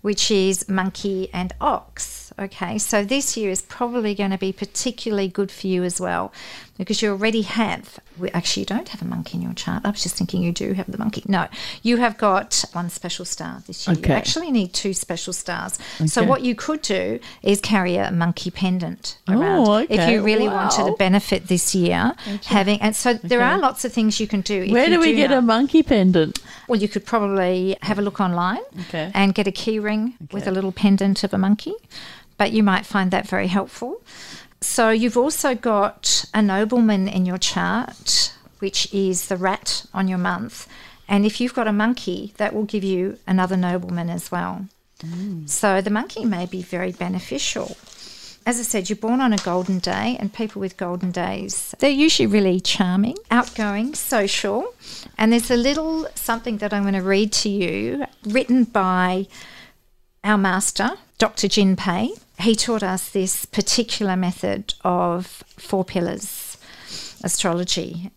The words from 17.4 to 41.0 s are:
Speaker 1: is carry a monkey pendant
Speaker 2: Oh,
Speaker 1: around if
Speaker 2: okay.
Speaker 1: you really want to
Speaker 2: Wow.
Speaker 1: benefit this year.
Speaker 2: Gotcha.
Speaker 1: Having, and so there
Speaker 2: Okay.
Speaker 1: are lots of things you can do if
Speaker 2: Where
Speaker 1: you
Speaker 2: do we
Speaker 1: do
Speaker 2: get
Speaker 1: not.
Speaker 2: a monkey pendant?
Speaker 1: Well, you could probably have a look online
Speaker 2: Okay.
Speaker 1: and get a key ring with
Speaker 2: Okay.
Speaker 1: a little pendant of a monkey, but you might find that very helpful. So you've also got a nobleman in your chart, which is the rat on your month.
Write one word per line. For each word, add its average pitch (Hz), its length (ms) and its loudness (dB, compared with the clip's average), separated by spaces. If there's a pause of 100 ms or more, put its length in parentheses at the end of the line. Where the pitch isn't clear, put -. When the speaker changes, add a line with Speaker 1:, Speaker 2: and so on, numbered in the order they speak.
Speaker 1:
is 202 180 0
carry 180 360 2
a 196 160 0
monkey 175 400 -2
pendant 180 640 -4 (100)
Speaker 2:
Oh, 190 140 2
Speaker 1:
around 294 500 4
if 214 80 2
Speaker 2:
okay. 175 140 4
Speaker 1:
you 214 100 4
really 214 240 4
want 196 260 0
to 220 100 2
Speaker 2:
Wow. 220 140 2
Speaker 1:
benefit 190 520 2
this - 260 2
year. 175 380 2 (120)
Speaker 2:
Gotcha. 202 260 -8
Speaker 1:
Having, 202 320 4
and 214 120 2
so 247 200 2
there 233 260 0
Speaker 2:
Okay. 247 100 4
Speaker 1:
are 359 80 2
lots 262 260 0
of 233 80 -4
things 220 280 2
you 214 80 -2
can 196 140 0
do 196 200 -2
if 196 80 -2
Speaker 2:
Where 240 180 6
Speaker 1:
you 349 60 6
Speaker 2:
do 339 60 6
we 330 60 6
Speaker 1:
do 233 100 4
Speaker 2:
get 269 140 4
Speaker 1:
not. 269 80 6
Speaker 2:
a 254 40 6
monkey 247 400 6
pendant? 185 560 4 (300)
Speaker 1:
Well, 220 100 2
you 202 80 2
could 208 180 -2
probably 190 800 0
have 202 160 -2
a 208 40 0
look 202 180 -2
online 185 400 0 (280)
Speaker 2:
Okay. 165 240 -6
Speaker 1:
and 196 220 4
get 196 140 0
a 190 40 -4
key 220 280 -2
ring 214 340 -2 (160)
with - 140 -8
Speaker 2:
Okay. 196 60 0
Speaker 1:
a 190 40 0
little 190 160 -2
pendant 196 540 4
of 196 100 -2
a 196 40 0
monkey, 208 360 2 (640)
but 214 160 0
you 220 100 4
might 190 240 2
find 190 240 0
that 202 160 0
very 190 220 -2
helpful. 233 480 -4 (640)
So 226 300 2
you've 226 260 2
also 262 380 2
got 208 720 0 (100)
a 214 80 4
nobleman 208 640 4
in 185 180 0
your 180 140 -2
chart, - 920 -2 (260)
which - 340 -4
is 190 340 0
the 190 100 -2
rat - 480 -2 (100)
on 190 140 0
your 185 100 -2
month. 185 480 -4 (420)